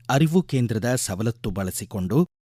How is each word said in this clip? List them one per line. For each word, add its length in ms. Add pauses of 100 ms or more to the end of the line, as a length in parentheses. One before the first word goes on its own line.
ಅರಿವು 340
ಕೇಂದ್ರದ 520
ಸವಲತ್ತು 540
ಬಳಸಿಕೊಂಡು 800 (140)